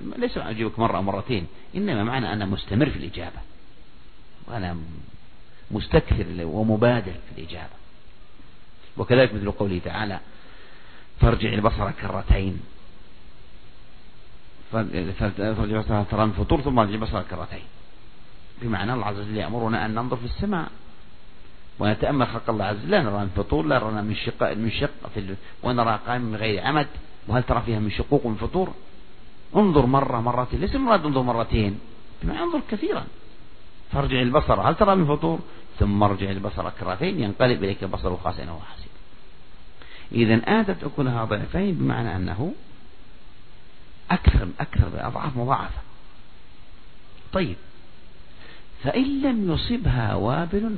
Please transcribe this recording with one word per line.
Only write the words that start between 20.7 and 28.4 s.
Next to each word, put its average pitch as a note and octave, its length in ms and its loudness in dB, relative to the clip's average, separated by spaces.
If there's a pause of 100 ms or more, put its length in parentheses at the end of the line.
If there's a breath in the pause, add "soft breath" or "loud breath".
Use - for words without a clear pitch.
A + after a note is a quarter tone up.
ونتأمل A2 480 2
خلق A2 220 -2
الله G#2 160 0
عز G2+ 120 0
وجل، C#3 140 -2
لا G3+ 100 6
نرى G2+ 180 0
من G2+ 160 0
فطور، C#3+ 300 2
لا C#3+ 140 4
نرى A2 120 0
من G#2+ 240 0
شق، A2 380 0
من A2 180 0
شق - 420 -2
في G#2+ 60 -2
ال-، F#2+ 160 -4 (280 loud breath)
ونرى A#2 440 4
قائم B2 140 0
من A2 140 -2
غير G#2 260 0
عمد، C#3+ 260 2 (400)
وهل A#2+ 160 4
ترى A#2 220 2
فيها A2+ 140 2
من G#2 120 0
شقوق B2+ 340 2
ومن A2 100 2
فطور؟ A#2 380 0 (840)